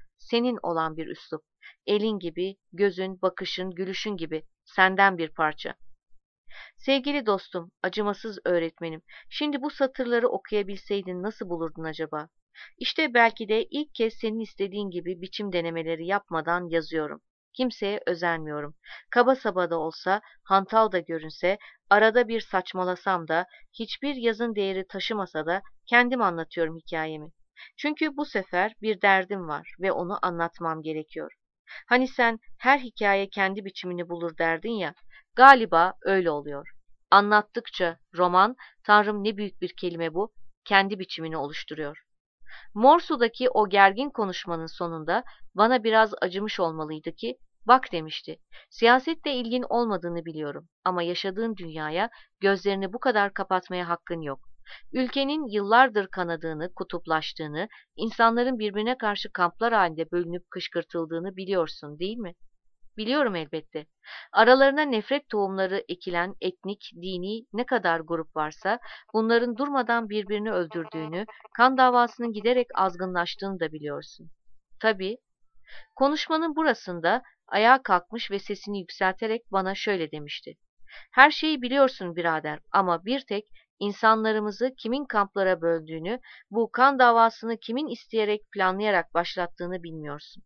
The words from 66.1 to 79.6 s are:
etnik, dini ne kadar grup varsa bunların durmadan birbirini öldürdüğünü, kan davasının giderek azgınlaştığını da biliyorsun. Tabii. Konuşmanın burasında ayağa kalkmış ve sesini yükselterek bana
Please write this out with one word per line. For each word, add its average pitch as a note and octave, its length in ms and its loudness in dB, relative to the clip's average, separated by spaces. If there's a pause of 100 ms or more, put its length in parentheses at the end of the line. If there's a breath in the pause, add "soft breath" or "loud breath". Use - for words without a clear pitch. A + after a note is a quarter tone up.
etnik, F#3 500 -8 (100)
dini F#3+ 520 -8
ne A#3 120 -4
kadar F3+ 340 0
grup D#3+ 360 -6
varsa D#3+ 440 -4 (340 loud breath)
bunların A#3 440 2
durmadan A#3+ 520 0
birbirini G#3 420 -4
öldürdüğünü, E3 760 -4 (300 loud breath)
kan B3+ 220 4
davasının A#3+ 560 4
giderek A#3+ 420 0
azgınlaştığını F#3 840 -2
da D#3+ 120 -4
biliyorsun. D3 600 -12 (480)
Tabii. G#3 380 -2 (800 loud breath)
Konuşmanın D#4 600 0
burasında A3 680 0 (240 soft breath)
ayağa A#3+ 360 6
kalkmış G3 480 -2
ve G3 80 -4
sesini G3+ 400 -8
yükselterek G3 720 -4
bana F#3+ 240 -2